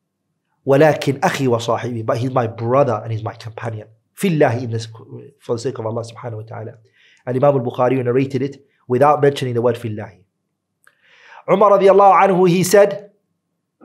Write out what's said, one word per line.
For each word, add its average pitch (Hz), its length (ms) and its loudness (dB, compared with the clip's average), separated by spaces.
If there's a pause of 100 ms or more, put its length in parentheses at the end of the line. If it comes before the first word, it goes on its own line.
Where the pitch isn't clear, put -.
(640)
"ولكن 139 580 2
أخي 135 240 -2
وصاحبي," 117 580 -4
but 131 120 -2
he's 127 140 -6
my 127 140 -2
brother 117 580 -2
and 113 80 -10
he's 110 120 -6
my 98 100 -8
companion. 110 540 -14 (280)
"في 202 120 -2
الله," 139 360 2
in 117 80 -8
this, 113 160 -6 (520)
for 123 160 -6
the 110 40 -6
sake 127 200 -8
of 113 60 -8
Allah 113 180 -6
subhanahu 113 320 -14
wa 107 80 -14
ta'ala. 110 300 -16 (520)
And 127 100 -6
Imam 139 220 2
al-Bukhari 127 460 -2
narrated 131 380 -2
it 139 160 -8 (300)
without 139 340 2
mentioning 139 320 0
the 117 80 -2
word 117 160 0
"في 110 180 -10
الله." - 240 -16 (1300)
Umar 202 220 4
radiallahu 190 520 6
anhu, 185 260 2
he 175 140 2
said, - 480 2 (720)